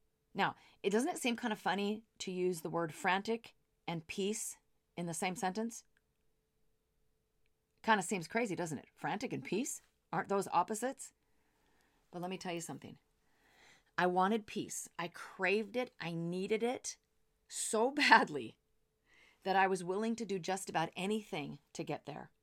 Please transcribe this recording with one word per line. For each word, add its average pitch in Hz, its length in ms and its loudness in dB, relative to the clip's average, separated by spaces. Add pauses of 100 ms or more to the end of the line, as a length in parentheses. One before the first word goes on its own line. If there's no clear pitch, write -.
(340)
Now, 170 220 0 (280)
it, 196 80 2
doesn't 240 180 4
it 339 80 -4
seem 240 180 0
kind 226 160 -2
of 208 80 -2
funny 202 440 -2 (160)
to - 120 -8
use 180 300 0
the 170 80 -6
word 160 240 -2
frantic 202 600 -2 (320)
and 165 180 -6
peace - 500 -4 (400)
in 175 120 -6
the 170 60 -4
same 185 220 -2
sentence? 220 480 -4 (2000)
Kinda 214 200 4
seems 180 240 -4
crazy, 226 280 -2
doesn't 160 220 -4
it? - 80 -12 (100)
Frantic 165 380 -4
and 135 100 -6
peace? - 380 -4 (320)
Aren't - 160 -2
those 196 240 0
opposites? 214 600 -2 (1000)
But 175 100 -8
let 180 80 -4
me 185 80 -6
tell 180 160 -6
you 170 80 -4
something. - 360 -12 (1000)
I 175 80 6
wanted 190 400 4
peace. - 420 -6 (120)
I 170 120 -6
craved 196 640 0
it. 247 140 0 (100)
I 165 120 -4
needed 180 500 -2
it - 360 -4 (500)
so - 440 0
<laughs> 294 180 4
badly 147 460 8 (880)
that 190 120 4
I 190 100 8
was 190 180 2
willing 214 340 0
to 233 80 -4
do 196 120 -2
just 185 320 -2
about 165 260 2
anything 180 640 -2 (160)
to 170 100 -6
get - 220 -6
there. - 240 -12 (140)